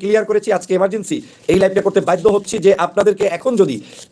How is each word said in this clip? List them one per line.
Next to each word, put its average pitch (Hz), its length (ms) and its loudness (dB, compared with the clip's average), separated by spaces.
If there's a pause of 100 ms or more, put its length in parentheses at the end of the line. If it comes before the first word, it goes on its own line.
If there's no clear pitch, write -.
ক্লিয়ার 208 280 0
করেছি, 214 280 -2
আজকে - 180 -10
এমার্জেন্সি 190 420 -2 (340)
এই 185 100 2
লাইভটা 190 240 2
করতে 196 240 0
বাধ্য 170 160 2 (100)
হচ্ছি 202 200 -4 (100)
যে 196 60 6 (140)
আপনাদেরকে 202 400 0 (120)
এখন 254 240 -2
যদি 143 140 0 (360)